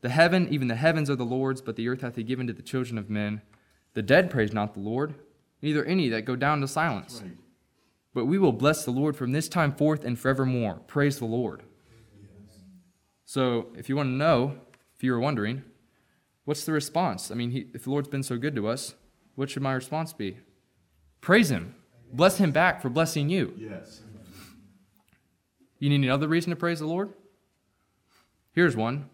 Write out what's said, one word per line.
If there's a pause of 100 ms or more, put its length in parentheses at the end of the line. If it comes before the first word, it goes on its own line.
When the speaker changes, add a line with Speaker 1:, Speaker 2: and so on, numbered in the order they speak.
Speaker 1:
"The
heaven,
even
the
heavens
are
the
Lord's,
but
the
earth
hath
he
given
to
the
children
of
men. (520)
The
dead
praise
not
the
Lord, (440)
neither
any
that
go
down
to
silence.
Speaker 2:
Right. (800)
Speaker 1:
But
we
will
bless
the
Lord
from
this
time
forth
and
forevermore."
Praise
the
Lord. (580)
Speaker 2:
Yes. (680)
Speaker 1:
So,
if
you
want
to
know, (380)
if
you
were
wondering, (800)
what's
the
response?
I
mean,
he,
if
the
Lord's
been
so
good
to
us, (420)
what
should
my
response
be? (840)
Praise
him. (360)
Bless
him
back
for
blessing
you.
Speaker 2:
Yes. (1800)
Speaker 1:
You
need
another
reason
to
praise
the
Lord? (1400)
Here's
one.